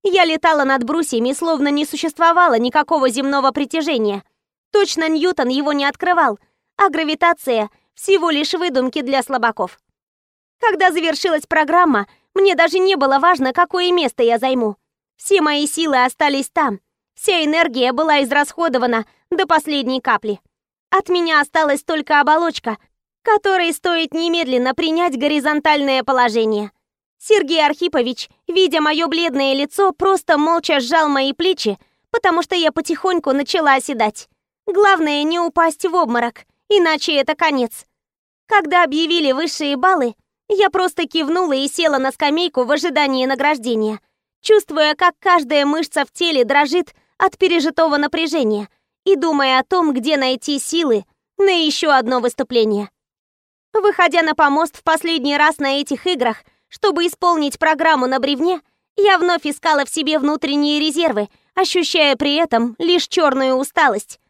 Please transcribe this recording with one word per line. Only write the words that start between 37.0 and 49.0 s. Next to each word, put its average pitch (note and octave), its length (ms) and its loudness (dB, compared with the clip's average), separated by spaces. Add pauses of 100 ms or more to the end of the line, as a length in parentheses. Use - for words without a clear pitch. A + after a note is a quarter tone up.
это C#4 180 0
конец. C#4+ 520 -2 (600)
Когда F4+ 380 2
объявили D#4 480 0
высшие C#4+ 440 -4
баллы, C4+ 380 0 (380)
я G4 160 2
просто F#4 380 -2
кивнула E4 460 -2
и C4+ 160 -2
села D#4 300 0
на C4+ 120 -2
скамейку D4+ 540 -2
в B3 80 -2
ожидании C#4 520 0
награждения, A#3+ 760 -2 (420)
чувствуя, D4+ 540 2
как F4 240 2
каждая D4+ 440 2
мышца D4 400 -2
в - 60 -10
теле D#4 340 0
дрожит C#4+ 480 0 (260)
от - 200 -2
пережитого D#4+ 600 2
напряжения D4 680 -2 (360)